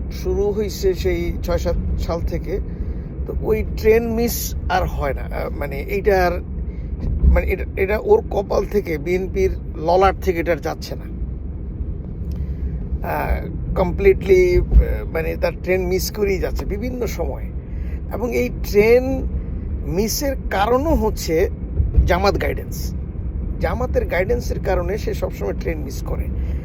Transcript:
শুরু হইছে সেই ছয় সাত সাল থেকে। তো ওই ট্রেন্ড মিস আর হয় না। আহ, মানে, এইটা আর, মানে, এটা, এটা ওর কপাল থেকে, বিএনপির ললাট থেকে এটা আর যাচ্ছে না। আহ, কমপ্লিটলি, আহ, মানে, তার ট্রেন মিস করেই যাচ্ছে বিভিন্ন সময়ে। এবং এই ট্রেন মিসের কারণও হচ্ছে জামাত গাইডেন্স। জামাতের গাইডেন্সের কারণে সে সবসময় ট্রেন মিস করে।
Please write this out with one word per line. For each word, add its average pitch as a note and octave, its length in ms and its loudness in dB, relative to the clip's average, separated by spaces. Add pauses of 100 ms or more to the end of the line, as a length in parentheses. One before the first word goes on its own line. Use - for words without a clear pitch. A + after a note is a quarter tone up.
(120)
শুরু F#3+ 400 0
হইছে G3 420 0
সেই F3 380 0 (100)
ছয় E3+ 160 2
সাত - 420 0
সাল - 200 0
থেকে। - 400 -2 (680)
তো - 160 -4
ওই G#3+ 220 2 (120)
ট্রেন্ড A3+ 360 4
মিস A3+ 420 0 (140)
আর F3 180 2
হয় D3 280 -2
না। A#2+ 80 -6
আহ, A2+ 360 -6
মানে, C#3+ 220 -6
এইটা F#3+ 460 2
আর, F3 60 2 (920)
মানে, F3+ 220 6
এটা, F#3 180 -2 (120)
এটা G3 220 0
ওর G#3 320 4
কপাল G3 340 -2
থেকে, E3+ 340 -2
বিএনপির F#3 520 0 (260)
ললাট F3+ 440 4
থেকে E3+ 200 0
এটা E3+ 120 0
আর D#3+ 40 0
যাচ্ছে C#3+ 400 -6
না। - 80 -8 (2000)
আহ, D3+ 380 -2 (280)
কমপ্লিটলি, F#3 840 4
আহ, - 60 2 (480)
মানে, E3 240 -2
তার F3 160 0 (100)
ট্রেন F#3 240 2
মিস F3+ 260 0
করেই G3 260 0
যাচ্ছে - 260 -2
বিভিন্ন A#3+ 420 -4
সময়ে। D3+ 380 -4 (680)
এবং A#3 240 -2
এই B3 120 2
ট্রেন B3 800 4 (600)
মিসের A3 500 0 (140)
কারণও B3 440 2
হচ্ছে G3+ 560 0 (560)
জামাত F#3 360 4
গাইডেন্স। - 520 -4 (640)
জামাতের G#3 440 0
গাইডেন্সের F#3+ 560 0
কারণে F#3 380 0
সে G#3+ 160 -2
সবসময় - 380 -4
ট্রেন - 260 -4
মিস - 240 -6
করে। - 220 -2 (400)